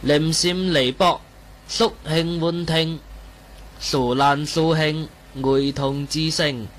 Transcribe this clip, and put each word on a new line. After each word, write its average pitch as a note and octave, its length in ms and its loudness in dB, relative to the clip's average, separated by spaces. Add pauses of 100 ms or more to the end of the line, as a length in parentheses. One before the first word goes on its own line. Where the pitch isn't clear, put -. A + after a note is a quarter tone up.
Liêm D3+ 300 2
sim F3+ 360 0
lễ C3+ 280 2
bọ, F3 220 2 (500)
xúc - 360 0
hình E3 340 -2
vun E3+ 260 0
thinh. D#3+ 320 0 (840)
Sủ B2+ 320 0
lan C#3+ 320 2
su D#3+ 280 2
hình, D#3 340 0 (280)
ngồi C3+ 400 2
thông C#3 320 -2
chi D#3 240 -2
sinh. C#3 360 -2 (120)